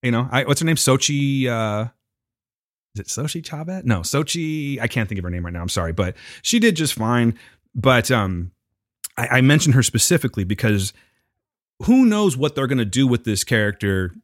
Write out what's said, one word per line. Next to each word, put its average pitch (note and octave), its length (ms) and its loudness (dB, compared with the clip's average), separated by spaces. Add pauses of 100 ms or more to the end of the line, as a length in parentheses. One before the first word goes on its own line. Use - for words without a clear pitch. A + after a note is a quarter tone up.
You B2+ 60 0
know, A#2+ 220 0
I, B2+ 140 0
what's C#3+ 140 0
her D#3+ 60 -2
name? E3 120 2
Sochi, C#3 680 0
uh, A2+ 440 -2 (1040)
is G2 60 -8
it - 40 -10
Sochi D3+ 400 -6
Chavez? E3 400 -10
No, A2 140 2
Sochi, C#3+ 840 -4
I A#2 60 -4
can't A2+ 200 -2
think G2+ 120 -6
of F2 40 -6
her F2 60 -6
name F2 160 -4
right E2+ 80 -8
now. E2+ 80 -8
I'm F2 80 -6
sorry, E2 240 -4
but F2+ 220 -2 (260)
she - 160 0
did A3 180 4
just D3+ 200 -2
fine. A#2 400 2 (400)
But, B2 340 2
um, F#2+ 420 -2 (640)
I, A#2+ 120 -4
I B2+ 140 4
mentioned C#3 340 4
her C3 80 6
specifically - 600 0
because G2+ 480 -2 (920)
who B3+ 240 6
knows G#3 280 2
what C#3+ 200 -2
they're C3+ 100 -2
gonna B2+ 180 0
do A#2+ 220 2
with A#2+ 200 2
this G#2 180 -2
character G2 800 -2